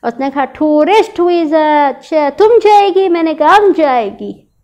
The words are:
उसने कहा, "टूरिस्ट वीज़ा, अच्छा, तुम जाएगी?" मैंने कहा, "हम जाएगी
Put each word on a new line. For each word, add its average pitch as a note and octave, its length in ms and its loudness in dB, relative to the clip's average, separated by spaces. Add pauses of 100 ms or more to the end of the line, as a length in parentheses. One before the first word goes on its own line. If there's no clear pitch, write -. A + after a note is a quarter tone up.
उसने A#3+ 260 -6
कहा, C#4 140 -4
"टूरिस्ट D#4 760 0
वीज़ा, D#4 680 0
अच्छा, C#4+ 420 -4
तुम G#4+ 280 2
जाएगी?" G4+ 500 2
मैंने E4 260 -2
कहा, D#4 220 2
"हम G#4 160 2
जाएगी A3+ 800 -4 (140)